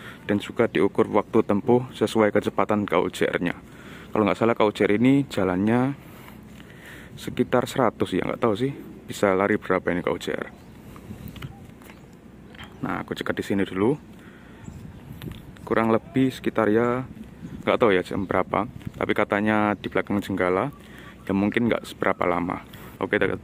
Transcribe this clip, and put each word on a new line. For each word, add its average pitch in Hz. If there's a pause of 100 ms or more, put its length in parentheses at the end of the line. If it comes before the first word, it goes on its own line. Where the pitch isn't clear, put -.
(300)
dan 107
juga -
diukur 101
waktu 104
tempuh 120
sesuai 107
kecepatan 104
K -
U 90
J -
R-nya. 87 (560)
Kalau 107
nggak 95
salah 113
K -
U 107
J 104
R 104
ini 135
jalannya 107 (1200)
sekitar -
seratus 110
ya, 90
nggak -
tahu 113
sih 123 (400)
bisa 101
lari 101
berapa 92 (160)
ini 87
K -
U 87
J - (100)
R. - (2500)
Nah, 90
aku -
cegat -
di -
sini 98
dulu. 104 (1600)
Kurang 113
lebih 120
sekitar 113
ya, 120 (560)
nggak 101
tahu 107
ya 90
jam -
berapa, 95 (320)
tapi 104
katanya 107
di 98
belakang 101
Jenggala, 92 (560)
ya -
mungkin 104
nggak -
seberapa -
lama. 87 (400)
Oke, 98
kita, 98